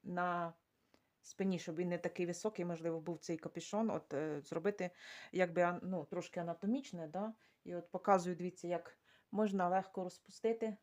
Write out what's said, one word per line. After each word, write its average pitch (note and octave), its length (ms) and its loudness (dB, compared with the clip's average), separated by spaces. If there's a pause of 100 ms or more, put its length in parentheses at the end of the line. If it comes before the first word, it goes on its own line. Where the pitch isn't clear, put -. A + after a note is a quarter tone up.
на F3 500 0 (680)
спині, F#3+ 360 0
щоб E3 180 -4
він F3 120 2
не F3 100 2
такий F3 280 0
високий, G3 380 -2
можливо, E3 360 0
був D#3+ 180 -4
цей E3+ 180 -4
капюшон, G#3 540 -2
от, - 240 -2
е, D3 260 0
зробити, F3+ 500 -2 (420)
якби, F3 300 4
ан-, F3 200 4
ну, F3+ 220 -2
трошки F3 360 -4
анатомічне, E3+ 680 -2
да? G3 240 -4 (320)
І F3 100 -6
от E3+ 160 -6
показую, F3+ 460 4
дивіться, F3 320 -4
як F3 300 -4 (320)
можна G3 380 2
легко F#3 360 0
розпустити A3 800 -2